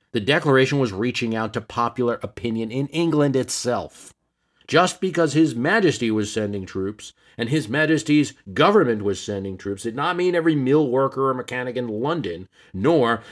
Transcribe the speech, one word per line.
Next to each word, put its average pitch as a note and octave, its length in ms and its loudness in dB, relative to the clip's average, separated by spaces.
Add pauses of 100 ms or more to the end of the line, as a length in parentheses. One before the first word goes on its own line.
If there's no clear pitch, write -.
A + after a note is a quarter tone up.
(100)
the A#2 100 -2
Declaration C#3 600 2
was A#2+ 120 0
reaching A2+ 440 -4
out A2 160 -4
to A#2+ 80 -4
popular A#2+ 640 -4
opinion A2+ 500 -6
in C#3 160 -4
England D3+ 480 0
itself. A#2+ 760 -4 (540)
Just F3 340 2
because E3 340 0
His D3+ 200 4
Majesty C#3+ 560 2
was G#2+ 220 0
sending G2+ 340 -4
troops, F#2+ 460 -8 (260)
and A#2 100 -4
His C3+ 200 -2
Majesty's D3+ 680 2 (180)
government C#3 500 4
was G2 180 -2
sending G2 360 -6
troops, G2 280 -8
did A2+ 100 -6
not D#3+ 220 -2
mean F3+ 180 0
every E3 220 2
mill C#3 320 2
worker C3+ 420 0
or B2+ 40 -2
mechanic B2+ 420 -6
in B2 100 -4
London, G#2+ 640 -4 (260)
nor A#2 580 2